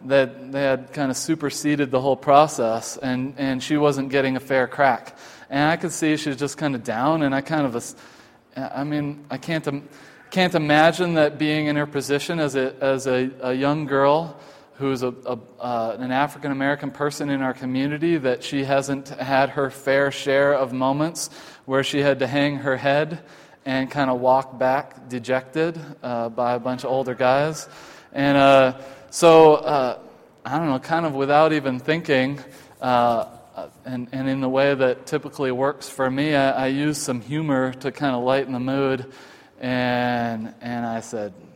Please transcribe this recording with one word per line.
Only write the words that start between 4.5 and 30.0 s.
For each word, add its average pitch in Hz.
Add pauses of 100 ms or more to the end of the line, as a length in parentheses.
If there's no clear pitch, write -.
crack." 131 (340)
And 147
I 170
could 170
see 156
she 151
was 139
just 139
kinda 143
down, 123
and 135
I 135
kind 147
of, 117 (640)
I 135
mean, 147
I 127
can't 160
im-, 143 (420)
can't 180
imagine 160
that 147
being 151
in 147
her 147
position 143
as 143
a, 131
as 135
a, 131 (100)
a 127
young 143
girl 143 (380)
who's 135
a, 127 (120)
a, 123 (220)
uh, 113
an 127
African-American 139
person 147
in 139
our 131
community, 143
that 127
she 139
hasn't 139
had 131
her 139
fair 139
share 139
of 131
moments 143 (340)
where 135
she 143
had 139
to 131
hang 143
her 131
head 147 (440)
and 131
kinda 135
walk 127
back 131
dejected, 131 (240)
uh, 120
by 120
a 120
bunch 127
of 131
older 127
guys. 139 (420)
And, 139
uh, 135 (360)
so, 160
uh, 135 (440)